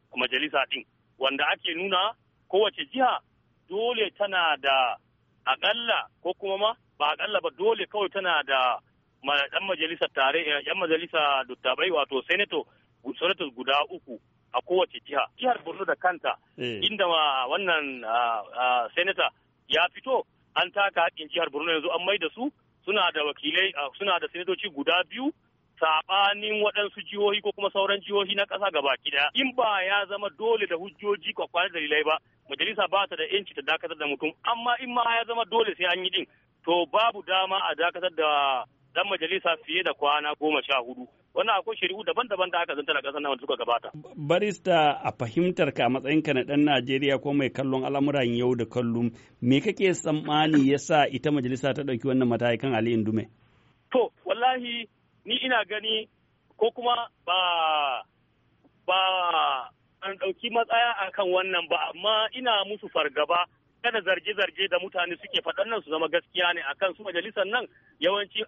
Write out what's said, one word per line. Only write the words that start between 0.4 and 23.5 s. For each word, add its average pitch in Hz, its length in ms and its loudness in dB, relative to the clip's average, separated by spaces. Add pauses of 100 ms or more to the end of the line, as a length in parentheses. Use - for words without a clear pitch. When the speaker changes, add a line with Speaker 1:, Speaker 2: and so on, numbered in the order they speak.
Speaker 1:
din, 131 140 -8 (340)
wanda 135 340 0
ake 185 220 -4
nuna 190 380 -2 (380)
kowace 185 420 2
jiha 240 260 2 (520)
dole 220 400 -2
tana 180 460 0
da 131 400 2 (500)
akalla 190 640 0 (140)
ko 180 120 -2
kuma 196 240 -4
ma 208 120 2 (280)
ba 147 140 2
akalla 190 280 -2
ba 170 100 -2
dole 202 360 0
kawai 202 240 -4
tana 175 320 0
da 131 360 2 (440)
ma-, 143 280 0
ɗan 170 160 -4
majalisar 165 480 -2
tare, 139 260 2
eh, 147 260 -2
yan 170 120 -4
majalisa 160 680 0
dattabai 131 420 -2
wato 139 320 0
senator, 175 420 -2 (400)
gu-, 135 140 -8
senators 175 360 -2
guda 127 200 0 (160)
uku 127 280 -14 (360)
a 127 80 0
kowace 175 440 0
jiha. 139 180 0 (140)
Jihar 247 260 0
Borno 170 200 -8
da 165 100 0
kanta, 170 420 -2 (200)
Speaker 2:
Eh. 117 260 -6
Speaker 1:
inda 196 240 0
ma 147 420 2
wannan, 151 560 -2
a, 113 120 0 (460)
a, 123 320 2
senator 180 360 0 (380)
ya 156 260 2
fito, 254 300 -2 (320)
an 175 160 0
taka 196 280 2
haƙƙin 156 300 0
jihar 165 200 -2
Borno 156 220 -2
yanzu 160 180 0
an 165 160 -2
mai 202 120 0
da 165 160 -2
su, 262 160 -4 (340)
suna 190 280 2
da 156 120 -2
wakilai, 165 500 0